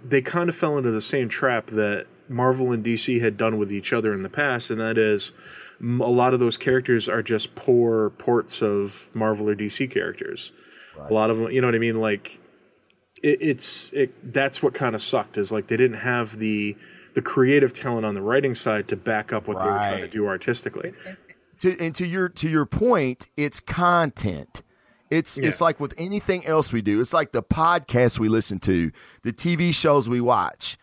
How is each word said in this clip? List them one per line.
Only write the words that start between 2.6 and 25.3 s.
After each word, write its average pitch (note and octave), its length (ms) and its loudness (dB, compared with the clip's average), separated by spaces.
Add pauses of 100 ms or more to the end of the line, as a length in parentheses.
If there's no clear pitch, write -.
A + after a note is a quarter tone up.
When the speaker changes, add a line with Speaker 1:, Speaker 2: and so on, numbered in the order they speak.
Speaker 1:
and A2+ 140 -2
D A#2 120 0
C A#2+ 220 0
had A2 180 0
done A2 220 0
with G2+ 140 -2
each G2+ 200 -4
other A2 220 0
in F#2+ 80 -6
the F#2+ 60 -8
past, C3 420 -4
and A2 100 -4
that A2+ 180 0
is, G#2+ 340 2 (480)
m-, A#2+ 200 -2
a A#2 60 0
lot B2 260 4
of B2+ 60 2
those A#2 180 2
characters B2+ 520 2
are A2 140 0
just - 340 -4
poor A2+ 540 2
ports - 520 0
of G2+ 520 -2
Marvel A2 340 0
or G#2 80 0
D G#2 120 -4
C C3 200 -4
characters. - 640 -6 (440)
Speaker 2:
Right. D2 140 -10
Speaker 1:
A A2 40 2
lot A2 160 2
of A2+ 80 0
them, A2+ 120 -2
you B2+ 100 2
know B2+ 60 2
what A#2+ 80 2
I A2+ 40 2
mean? A2+ 220 0
Like, G#2+ 380 -4 (840)
it, D3 200 2
it's, - 520 -2
it, C3 400 -4
that's C#3 300 -2
what C#3 120 2
kinda A2+ 260 -2
sucked, - 380 -2
is, G2+ 120 -2
like, G#2+ 160 -4
they A#2 100 -2
didn't A#2+ 220 2
have A#2+ 400 -4
the, G#2 380 -2 (380)
the B2 80 0
creative C3 500 4
talent A#2 340 -4
on G#2 80 -4
the G2 80 -6
writing B2+ 320 2
side G#2+ 340 -2
to G#2 80 -4
back G#2+ 360 -4
up G#2+ 160 -4
what G2+ 100 -4
they F#2+ 80 -2
were G2 120 0
trying G2+ 180 -2
to F#2 60 -8
Speaker 2:
Right. F#2 80 -12
Speaker 1:
do G#2+ 180 -2
artistically. A#2 600 -4
Speaker 2:
And, F#3+ 60 -20 (100)
and F#3+ 100 -16 (440)
to, F#3 180 2
and E3 160 -4
to F3+ 120 -4
your, F3+ 240 -2
to - 180 -4
your D#3 180 2
point, F3 720 0
it's D3 240 -4
content. E3 1000 0 (460)
It's, D#3+ 300 0